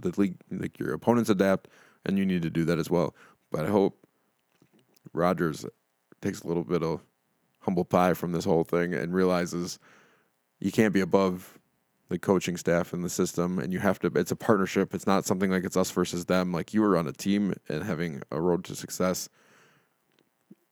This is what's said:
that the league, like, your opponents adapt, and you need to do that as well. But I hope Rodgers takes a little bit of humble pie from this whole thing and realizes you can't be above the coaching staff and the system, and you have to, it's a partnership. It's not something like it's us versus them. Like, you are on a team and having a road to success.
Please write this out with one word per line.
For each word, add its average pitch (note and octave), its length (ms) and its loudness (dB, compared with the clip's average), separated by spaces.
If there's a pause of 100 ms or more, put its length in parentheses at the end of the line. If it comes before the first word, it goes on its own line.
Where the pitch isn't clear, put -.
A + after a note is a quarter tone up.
that F2+ 120 -4
the - 60 0
league, G2 180 0 (120)
like, - 260 -8
your - 160 -4
opponents A#2 380 2
adapt, F#2+ 380 2 (360)
and G2 140 0
you G2 80 0
need F2+ 160 0
to E2 80 -2
do E2 140 0
that D#2+ 160 2
as D#2 100 -4
well. E2+ 240 0 (380)
But - 120 -2
I - 40 -2
hope G2 280 2 (1160)
Rodgers E2+ 520 0 (560)
takes G2 220 -4
a D2 60 -12
little E2+ 160 0
bit E2 180 -2
of D#2+ 180 -4 (600)
humble F2+ 240 0
pie F2+ 300 4
from F2 180 -6
this E2 120 -2
whole E2 200 4
thing F2 300 0
and E2 200 -4
realizes F2+ 640 0 (840)
you F#2+ 120 -2
can't A2 220 4
be G2 60 4
above F#2 580 0 (500)
the F2+ 120 -4
coaching F#2 360 0
staff E2+ 360 0
and F2 100 -6
the F2 80 -4
system, F2+ 480 -2
and D#2 140 -4
you F#2 80 -2
have F#2+ 180 2
to, - 160 -2
it's - 160 0
a F#2 60 -4
partnership. F#2+ 580 0
It's F#2 140 -6
not G2 160 2
something F#2+ 260 0
like F#2 140 0
it's F#2+ 120 -4
us F#2 140 2
versus F2 360 -2
them. F2+ 260 0
Like, E2 200 -6
you G#2+ 120 2
are G2 120 4
on E2 120 0
a C2 40 -8
team G2+ 400 0 (160)
and D#2 140 -4
having E2+ 480 -6
a D2+ 100 -4
road F2+ 260 2
to F#2 100 -12
success. - 520 -4 (1400)